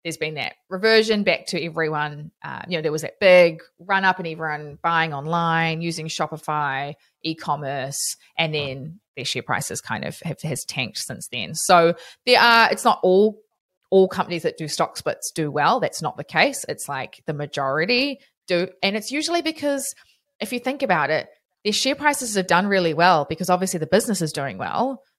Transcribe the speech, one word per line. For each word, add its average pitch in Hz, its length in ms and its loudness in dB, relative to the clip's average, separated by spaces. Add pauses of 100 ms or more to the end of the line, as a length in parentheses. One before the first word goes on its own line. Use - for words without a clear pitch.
there's 160 140 -8
been 156 180 -6
that 127 200 -6 (160)
reversion 214 540 4
back - 240 0
to 175 140 -4
everyone. 156 680 -4 (120)
Uh, 143 260 -12
you 175 100 -2
know, 156 40 -6
there 156 100 0
was 156 100 -4
that - 180 -10
big 180 400 8 (200)
run 190 240 -2
up 185 140 2
and 175 100 -8
everyone 151 540 -8
buying 165 300 0
online, 165 680 -2
using 165 240 -6
Shopify, 147 880 -4 (460)
e-commerce, 143 760 -6 (220)
and 160 160 -2
then 143 460 -6 (160)
their 127 80 -8
share - 180 -6
prices - 380 -4
kind - 240 -6
of - 160 -8
have, 165 220 -10
has 151 220 -6
tanked - 340 -8
since - 340 -12
then. 120 220 -10
So 170 400 4 (300)
there 247 160 6
are, 233 300 6
it's - 140 -4
not 226 180 2
all, 202 380 4 (500)
all 190 180 6
companies 175 340 -4
that - 140 -2
do 160 120 -8
stock - 280 -2
splits - 380 -6
do 156 160 -2
well. 151 300 2
That's 147 220 -4
not - 140 -6
the 143 80 -10
case. 190 440 0
It's, - 200 -6
like, 131 380 -8
the 160 80 -4
majority 156 840 -2 (260)
do. 180 220 0 (140)
And 196 140 0
it's 214 140 -6
usually 320 320 -2
because 294 500 -4 (480)
if 220 120 -8
you 247 80 -4
think 262 220 -4
about 156 280 0
it, 156 180 -2 (360)
their 208 80 0
share 262 240 0
prices 277 400 -2
have 185 100 0
done 208 220 4
really 180 260 2
well 165 340 6
because 175 220 -2
obviously 185 300 2
the 156 80 -4
business 208 340 2
is 151 100 -2
doing 139 240 -6
well. 233 460 -4 (160)